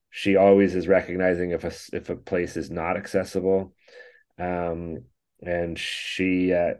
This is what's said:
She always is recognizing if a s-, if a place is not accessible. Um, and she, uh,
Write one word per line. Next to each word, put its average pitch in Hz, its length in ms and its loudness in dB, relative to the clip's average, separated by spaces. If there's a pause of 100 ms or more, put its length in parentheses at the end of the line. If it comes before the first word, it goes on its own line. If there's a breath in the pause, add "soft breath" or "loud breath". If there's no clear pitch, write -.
(100)
She 98 260 0
always 98 380 6
is 87 140 -2
recognizing 90 640 2
if 85 120 -4
a 87 40 -4
s-, - 260 -14
if - 160 -8
a 85 60 -6
place 87 420 -4
is 69 120 -6
not 85 280 -4
accessible. 95 760 -2 (640 loud breath)
Um, 85 640 -6 (360)
and 85 380 -4
she, 92 760 -2
uh, 101 280 2